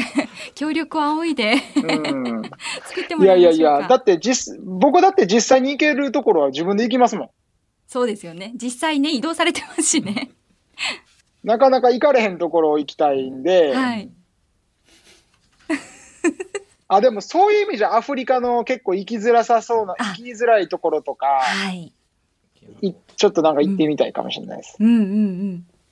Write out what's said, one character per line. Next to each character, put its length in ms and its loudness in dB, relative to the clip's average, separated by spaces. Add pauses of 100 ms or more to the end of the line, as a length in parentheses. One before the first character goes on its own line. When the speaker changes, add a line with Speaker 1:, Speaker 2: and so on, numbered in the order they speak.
(300)
Speaker 1:
<laughs> 260 -18
協 180 -4
力 240 -4
を 60 0
仰 260 -2
い 60 -2
で、 260 0 (140)
Speaker 2:
う 40 -2
ん。 640 -4 (240)
Speaker 1:
<laughs> 200 -12
作 160 -10
っ 60 -10
て 80 -6
も 80 2
ら 120 8
い 100 8
ま 60 6
し 40 2
ょ 0 -
う 40 0
か。 60 4
Speaker 2:
い 0 -
や 40 6
い 0 -
や 80 4
い 40 0
や、 60 -6
だ 80 6
っ 80 2
て 140 4
実-、 460 -4
僕 380 2
だ 80 6
っ 40 -8
て 140 2
実 140 2
際 200 4
に 100 -2
行 60 -6
け 160 2
る 180 -4
と 120 -2
こ 100 2
ろ 80 2
は 80 2
自 140 -6
分 120 -2
で 80 0
行 100 -2
き 40 0
ま 100 4
す 80 -2
も 100 -8
ん。 40 -20 (580)
Speaker 1:
そ 140 -6
う 60 -2
で 80 -6
す 100 -18
よ 80 -16
ね。 220 -16
実 160 -8
際 280 -4
ね、 120 0
移 100 -2
動 140 -4
さ 100 -2
れ 80 -2
て 80 -8
ま 140 -18
す 80 -4
し 180 -2
ね。 300 -8 (1120)
Speaker 2:
な 160 0
か 100 6
な 100 4
か 120 4
行 100 0
か 100 4
れ 100 4
へ 60 0
ん 120 -6
と 100 -2
こ 120 2
ろ 100 2
を 80 2
行 120 -8
き 40 -16
た 180 0
い 160 -4
ん 140 -14
で。 300 4
Speaker 1:
は 220 -2
い。 140 -12 (1600)
Speaker 2:
<laughs> 80 -4 (1120)
あ、 140 4
で 100 4
も 100 -8
そ 280 2
う 40 4
い 100 2
う 20 -2
意 40 -10
味 80 -6
じ 80 2
ゃ 100 0
ア 60 2
フ 140 -6
リ 100 -6
カ 140 2
の 240 0
結 200 -4
構 120 -2
行 120 -6
き 100 -6
づ 140 0
ら 120 6
さ 180 2
そ 220 -2
う 20 -4
な、 140 -10
Speaker 1:
あ。 180 -6
Speaker 2:
行 60 -20
き 80 -14
づ 140 -4
ら 140 6
い 80 -2
と 120 -6
こ 120 0
ろ 120 -2
と 100 -8
か、 280 -2
Speaker 1:
は 300 -2
い。 220 -14 (880)
Speaker 2:
い-、 120 -4 (220)
ち 100 0
ょ 40 6
っ 20 -16
と 100 -2
な 100 2
ん 40 0
か 60 2
行 120 0
っ 40 -4
て 100 0
み 100 -2
た 100 2
い 60 -10
か 100 -6
も 80 -8
し 80 -10
れ 60 -14
な 100 -14
い 20 -14
で 60 -16
す。 160 -20
Speaker 1:
う 40 0
ん。 40 4
う 20 6
ん 40 6
う 40 4
ん 40 2
う 80 0
ん。 560 -4 (260)